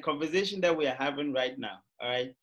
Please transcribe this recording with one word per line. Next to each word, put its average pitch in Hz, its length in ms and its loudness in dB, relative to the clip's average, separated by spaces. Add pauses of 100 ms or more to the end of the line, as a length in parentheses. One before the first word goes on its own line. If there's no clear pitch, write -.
conversation 170 580 0
that 175 140 6
we 151 120 2
are 127 80 2
having 139 380 -2
right 127 240 0
now. 104 220 -8 (220)
All 120 80 -4
right. 127 340 -2